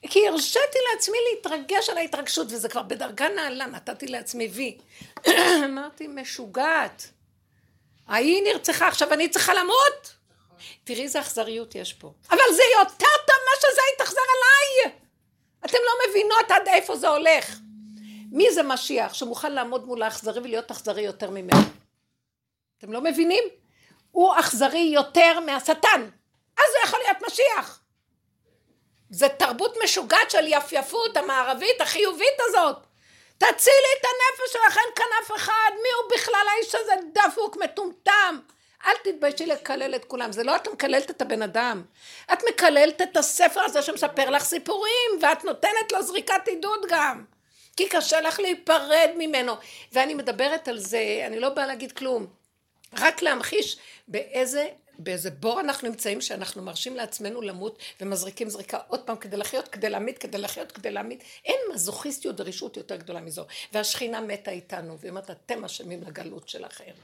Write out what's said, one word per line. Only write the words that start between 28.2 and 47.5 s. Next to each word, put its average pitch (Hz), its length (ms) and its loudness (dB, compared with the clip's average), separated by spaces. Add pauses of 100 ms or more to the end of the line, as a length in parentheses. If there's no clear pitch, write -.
זה 262 200 2
תרבות 277 540 -2
משוגעת 381 480 2
של 320 160 2
יפייפות 311 680 -2
המערבית 269 640 0
החיובית 403 580 0
הזאת. 381 360 2 (600)
תצילי 523 600 6
את 539 60 -4
הנפש 508 480 0
שלך, 440 240 4
אין 466 180 2
כאן 453 100 0 (180)
אף 427 120 -10
אחד. 440 360 2
מי 440 180 -2 (120)
הוא 415 160 -4
בכלל 403 280 2 (100)
האיש 440 200 -4
הזה 440 180 0 (200)
דפוק, 415 500 2
מטומטם? 370 760 0 (460)
אל 392 80 2 (100)
תתביישי 302 420 -2
לקלל 269 500 -4
את 233 100 -8
כולם. 240 260 -8
זה 214 120 -6
לא 277 120 0
את 381 120 -4
מקללת 277 420 -2
את - 120 -8
הבן 220 200 -4
אדם. 214 420 -4 (500)
את - 160 -4
מקללת 311 520 4
את 359 160 -2
הספר 349 440 2
הזה 294 200 0
שמספר 294 480 -2
לך 285 140 2
סיפורים, 427 680 -2 (100)
ואת 320 220 2
נותנת 427 480 -2
לו 392 120 -2
זריקת 381 440 -2
עידוד 403 420 -6
גם. 285 360 0 (520)